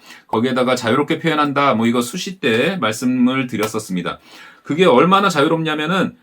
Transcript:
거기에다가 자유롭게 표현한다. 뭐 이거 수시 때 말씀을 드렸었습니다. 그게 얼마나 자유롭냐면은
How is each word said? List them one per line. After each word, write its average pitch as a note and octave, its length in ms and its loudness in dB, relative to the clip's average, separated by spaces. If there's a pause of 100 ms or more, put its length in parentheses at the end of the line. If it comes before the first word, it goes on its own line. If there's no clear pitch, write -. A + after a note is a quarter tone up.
(260)
거기에다가 B2 480 -2
자유롭게 D3 440 0
표현한다. C#3+ 560 0
뭐 A2+ 120 0
이거 A#2+ 140 0
수시 F3+ 400 -8
때 C3+ 360 0
말씀을 B2+ 720 0
드렸었습니다. G#2 720 -6 (440)
그게 D#3+ 220 0
얼마나 F#3 440 6
자유롭냐면은 D#3+ 920 -2